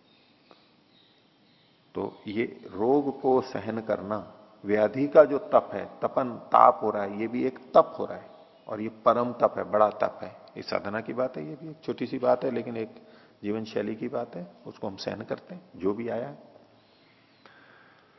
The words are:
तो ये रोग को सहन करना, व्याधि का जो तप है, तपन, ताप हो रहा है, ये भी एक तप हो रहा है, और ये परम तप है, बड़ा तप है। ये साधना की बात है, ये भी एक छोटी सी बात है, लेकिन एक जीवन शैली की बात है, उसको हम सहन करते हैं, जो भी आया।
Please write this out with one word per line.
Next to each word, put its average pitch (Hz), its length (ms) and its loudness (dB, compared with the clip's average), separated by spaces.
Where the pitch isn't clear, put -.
तो - 180 -6
ये 104 160 -2
रोग 131 500 2
को 131 220 4
सहन 110 400 -6
करना, 104 360 -4
व्याधि 107 440 2
का 151 160 10
जो 139 140 0
तप 117 240 4
है, 95 120 -6
तपन, 123 280 -2
ताप 120 340 8
हो 107 80 0
रहा 104 120 -2
है, 101 180 -6
ये 113 80 -2
भी 127 160 -2
एक 131 140 -4
तप - 240 6
हो 101 60 -4
रहा - 140 -8
है, - 120 -18
और 107 120 -8
ये 110 80 -4
परम 120 300 4
तप 117 220 2
है, 90 100 -4
बड़ा 104 300 4
तप - 260 -2
है। 95 80 -12
ये 107 80 -12
साधना 104 360 -4
की - 140 -8
बात 127 220 -4
है, 156 80 -10
ये 151 100 -12
भी 160 160 -14
एक 151 120 -18
छोटी 123 240 -6
सी 127 120 -6
बात 123 260 2
है, 135 60 -2
लेकिन 120 260 -6
एक 110 180 -8
जीवन 107 240 -4
शैली 110 280 -4
की 165 160 -8
बात 120 260 -6
है, 175 100 -12
उसको 110 200 -12
हम 98 120 -10
सहन 104 260 -6
करते - 300 -10
हैं, - 80 -18
जो 92 180 0
भी 117 160 -8
आया। 131 240 -6